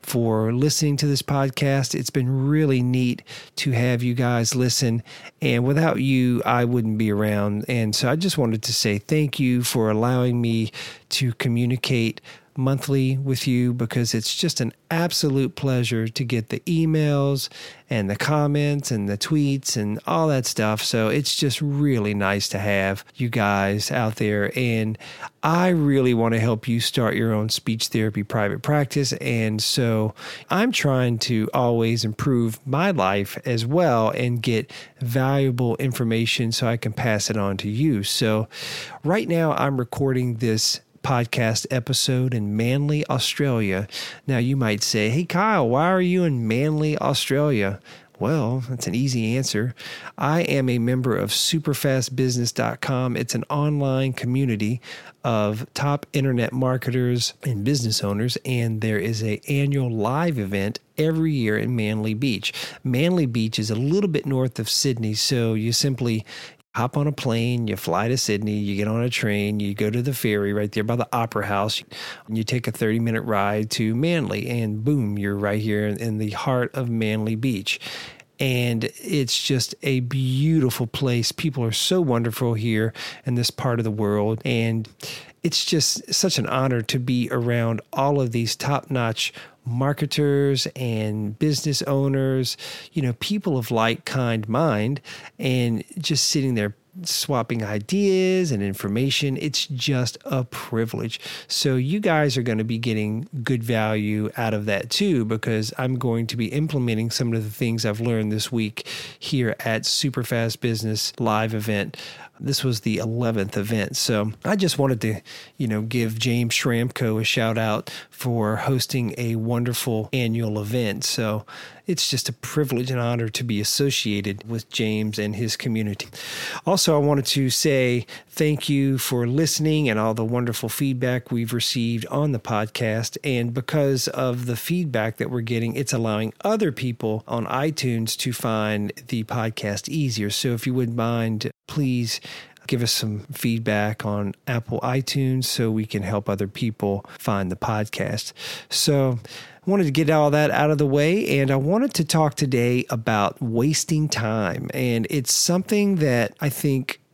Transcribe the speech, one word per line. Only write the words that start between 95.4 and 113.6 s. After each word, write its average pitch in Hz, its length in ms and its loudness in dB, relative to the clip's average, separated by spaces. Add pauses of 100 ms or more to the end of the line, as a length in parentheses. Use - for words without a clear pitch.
just 151 280 0
sitting 135 300 0
there 104 200 0 (280)
swapping 120 600 -2
ideas 185 880 2
and 101 120 0
information. 123 720 0
It's 151 300 -4
just 127 580 -2
a 131 180 -2
privilege. 113 760 -4 (280)
So - 280 0
you 139 240 0
guys 151 360 4
are 131 60 0
gonna 110 220 0
be 113 160 -2
getting 110 500 -2 (140)
good 117 200 0
value 107 720 0
out 110 200 0
of 104 100 -2
that 107 240 -2
too, 175 340 2
because 110 540 -2
I'm 127 220 -2
going 117 280 0
to - 80 -6
be 113 120 -2
implementing 123 640 0
some 120 200 -2
of 113 120 0
the 107 80 -6
things 113 340 -2
I've 107 160 0
learned 113 300 0
this 107 200 -2
week 110 360 -4 (320)
here 123 400 0
at 110 240 -2
Superfast 117 800 -2
Business 110 580 -2
Live 110 340 2
event. 107 420 -2 (460)
This 135 220 -2
was 123 180 0
the 107 160 0
eleventh 110 600 0
event. 107 400 -2